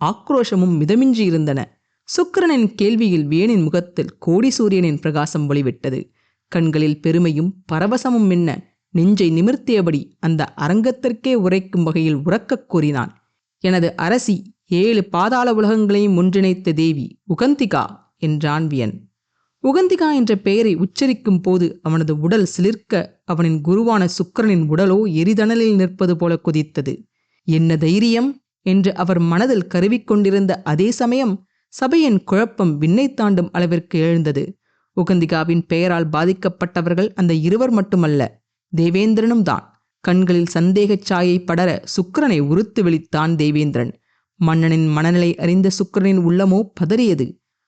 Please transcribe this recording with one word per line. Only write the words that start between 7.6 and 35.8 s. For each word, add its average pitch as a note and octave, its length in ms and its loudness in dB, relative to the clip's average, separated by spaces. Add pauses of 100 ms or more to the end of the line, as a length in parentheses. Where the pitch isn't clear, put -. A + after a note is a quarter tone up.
பரவசமும் A3 540 0
மின்ன, F3 500 -2 (140)
நெஞ்சை F#3 400 2
நிமிர்த்தியபடி F3 880 0
அந்த D#3+ 380 -2
அரங்கத்திற்கே A3+ 800 -2
உரைக்கும் F#3 480 0
வகையில் D#3+ 340 0
உரக்கக் F#3 520 -4
கூறினான், D3 500 -2 (400)
"எனது F3+ 380 -2
அரசி, G3+ 580 -4 (120)
ஏழு G3 380 0
பாதாள A#3+ 500 0
உலகங்களையும் G#3 640 2
ஒன்றிணைத்த F#3 540 0
தேவி D#3 480 -2 (180)
உகந்திகா" A#3 480 0 (300)
என்றான் D3+ 500 -2
வியன். B2+ 420 -6 (540)
உகந்திகா E4 520 0
என்ற A#3 220 2
பெயரை G3+ 380 0
உச்சரிக்கும் G3+ 640 0
போது F3+ 420 0
அவனது D#3 380 -2
உடல் F3+ 260 2 (100)
சிலிர்க்க, G3+ 500 -2 (180)
அவனின் D#3+ 400 0
குருவான G#3 400 2
சுக்கிரனின் F3+ 640 0
உடலோ F#3 380 2
எரிதணலில் G#3+ 720 2
நிற்பது F3+ 420 0
போல E3+ 220 0
கொதித்தது. D3+ 680 -4 (360)
"என்ன E3 320 2
தைரியம்?" A3+ 640 0 (220)
என்று F#3+ 320 2
அவர் F3+ 240 0
மனதில் F3+ 560 0
கருவிக்கொண்டிருந்த G3+ 880 0
அதே D#3+ 280 0
சமயம் A#3+ 540 -2 (240)
சபையின் C4 560 0
குழப்பம் F#3+ 540 0
விண்ணை A3 360 0
தாண்டும் G3 380 0
அளவிற்கு E3+ 460 -2
எழுந்தது. D#3+ 600 -2 (420)
உகந்திகாவின் E3+ 640 0
பெயரால் E3+ 420 -2